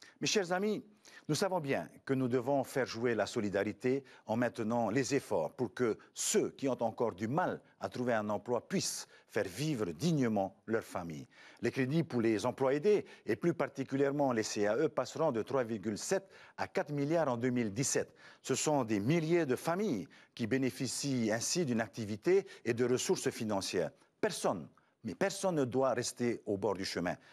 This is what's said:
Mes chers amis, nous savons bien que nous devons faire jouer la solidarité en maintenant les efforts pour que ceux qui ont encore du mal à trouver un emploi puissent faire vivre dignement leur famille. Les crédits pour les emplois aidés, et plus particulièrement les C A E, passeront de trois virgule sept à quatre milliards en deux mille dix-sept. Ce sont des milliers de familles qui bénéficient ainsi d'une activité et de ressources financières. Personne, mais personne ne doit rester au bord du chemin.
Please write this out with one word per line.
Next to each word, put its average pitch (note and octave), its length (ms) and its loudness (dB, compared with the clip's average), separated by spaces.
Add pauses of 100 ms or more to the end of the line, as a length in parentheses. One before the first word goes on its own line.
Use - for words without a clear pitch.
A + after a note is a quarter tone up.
(200)
Mes - 60 -2
chers F#3 240 0
amis, F#3 340 0 (440)
nous D3+ 80 0
savons F#3 240 0
bien A2 280 -2 (160)
que C3+ 80 -2
nous C3 140 2
devons B2+ 380 2
faire B2 220 0
jouer A#2 280 0
la G2+ 120 2
solidarité G#2+ 760 0 (240)
en A2 100 -2
maintenant A#2 540 0
les B2+ 240 0
efforts F#2 400 0
pour A#2+ 180 -4
que A#2 240 0 (160)
ceux C3+ 380 0
qui - 180 -4
ont A#2+ 140 -2
encore A2+ 300 0
du G2+ 160 -4
mal C#3+ 320 0 (180)
à G2 100 -6
trouver B2 260 -2
un G#2+ 140 0
emploi G#2+ 380 -2
puissent - 400 -4 (220)
faire G#2 160 0
vivre G#2+ 480 -2
dignement A2 640 0 (100)
leur A2 160 0
famille. E2+ 460 -10 (320)
Les A2+ 100 0
crédits C#3 320 2
pour B2 180 -2
les A2 260 2
emplois C3 280 2
aidés, F3+ 300 2 (220)
et G#2+ 100 2
plus F3 180 0
particulièrement C#3 800 0
les A2 100 2
C G#2 240 0
A G#2+ 100 4
E, D3+ 120 2
passeront C#3 420 0
de A2+ 120 0
trois C3+ 200 0
virgule A2 360 -4
sept F#3+ 300 -2 (280)
à F#2+ 100 -4
quatre - 260 -4
milliards D3 360 2
en A#2+ 80 0
deux B2 140 0
mille A#2 220 0
dix-sept. B2+ 400 -2 (300)
Ce C3 140 0
sont C#3+ 280 2
des G#2+ 140 0
milliers D#3+ 480 2
de B2+ 80 0
familles E3 540 -2 (260)
qui A#2 140 -4
bénéficient B2+ 800 0
ainsi A#2 340 0
d'une A#2 180 2
activité A#2 640 0 (180)
et A#2+ 100 2
de B2 120 2
ressources B2+ 440 2
financières. G2 640 -2 (280)
Personne, C3 460 0 (380)
mais A2 100 -6
personne F#3 420 0
ne C#3 80 4
doit B2+ 280 2
rester A#2+ 540 -2
au G#2 100 0
bord G2+ 180 0
du F#2+ 100 -4
chemin. F2 320 -2 (160)